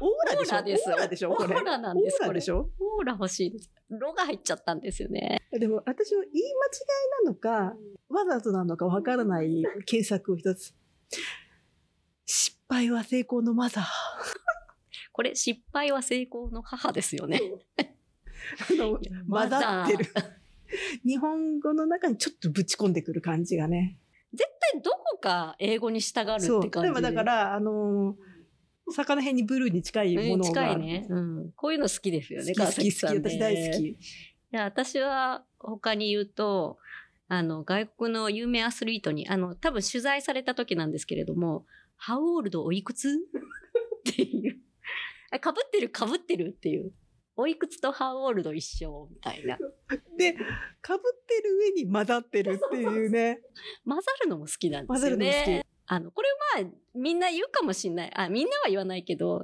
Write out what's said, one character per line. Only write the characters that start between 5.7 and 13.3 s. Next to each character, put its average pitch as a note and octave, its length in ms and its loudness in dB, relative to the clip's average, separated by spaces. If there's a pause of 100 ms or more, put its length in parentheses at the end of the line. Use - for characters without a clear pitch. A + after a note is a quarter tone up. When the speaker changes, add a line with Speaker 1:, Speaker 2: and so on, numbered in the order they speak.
Speaker 1:
私 G#4 300 0
は G4 80 2
言 G4 80 -10
い - 20 -20
間 C5 320 2
違 C5+ 580 0
い - 20 4
な C#4 60 2
の F3+ 40 -2
か、 A3 420 0 (320)
わ F#4+ 160 0
ざ C4+ 160 0
と A3 100 -2
な F#3 140 2
の E3+ 100 0
か F3 100 -2
わ F#3 160 2
か B3 140 0
ら A#3+ 80 0
な F3+ 200 2
い D#3+ 200 2 (220)
検 A3+ 180 2
索 G3 300 0
を F3 40 0
一 F#3 180 0
つ。 - 180 -16 (1500)
「失 - 320 0 (100)
敗 B3 220 2
は A#3 140 2
成 B3+ 180 0
功 B3 200 0